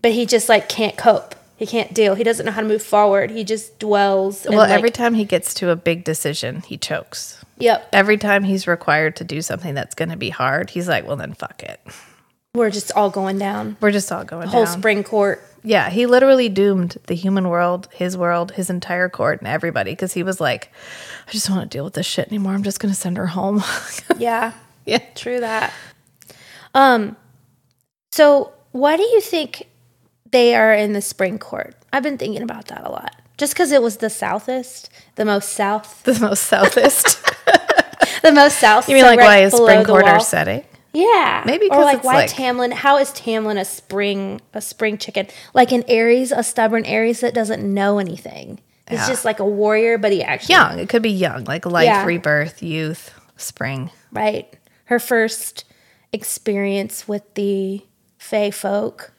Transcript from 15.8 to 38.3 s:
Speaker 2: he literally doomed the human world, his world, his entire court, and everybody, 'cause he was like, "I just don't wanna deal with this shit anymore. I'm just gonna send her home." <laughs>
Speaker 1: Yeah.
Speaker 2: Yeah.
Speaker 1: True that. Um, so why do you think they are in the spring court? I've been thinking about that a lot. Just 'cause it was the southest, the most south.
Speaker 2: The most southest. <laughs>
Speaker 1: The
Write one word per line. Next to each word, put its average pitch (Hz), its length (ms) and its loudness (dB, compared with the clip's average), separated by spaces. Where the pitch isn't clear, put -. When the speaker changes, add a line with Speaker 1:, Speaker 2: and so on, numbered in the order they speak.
Speaker 2:
he 233 160 0
literally 254 420 4
doomed 190 580 0
the 175 80 -4
human 190 340 -2
world, 175 440 -2
his 180 240 -6
world, 175 360 -2
his 185 180 -8
entire 180 380 -4
court, 151 320 -4
and - 80 -10
everybody, 160 480 -4
'cause 185 160 -6
he 175 100 -6
was 185 180 -6
like, 123 300 -4
"I - 60 -16
just - 160 -6
don't 190 80 0
wanna - 120 -6
deal 139 160 -10
with 196 100 -14
this 170 120 -6
shit - 220 -6
anymore. 196 240 -4
I'm 196 100 -4
just 196 180 -6
gonna 196 140 -2
send 180 220 -6
her 185 120 -6
home." 190 400 -2
<laughs> - 500 -8
Speaker 1:
Yeah. 233 340 -4
Speaker 2:
Yeah. 233 120 -2
Speaker 1:
True 247 260 -8
that. 220 320 -6
Um, 233 420 4
so 285 400 4
why 285 240 2
do 359 60 0
you 453 180 4
think - 460 -6
they 240 240 4
are 220 200 4
in 208 180 0
the 202 100 -4
spring 202 360 -4
court? - 360 -12
I've 269 100 -2
been 285 160 -6
thinking 214 240 -8
about - 260 -12
that - 160 -14
a - 60 -10
lot. - 260 -12
Just 294 200 -4
'cause 320 160 0
it 269 100 6
was 220 140 -2
the 220 140 -4
southest, - 800 -8
the 220 80 -2
most 202 260 0
south. 214 540 -4
Speaker 2:
The 247 160 2
most 202 240 0
southest. - 800 2
<laughs> - 40 0
Speaker 1:
The 320 100 8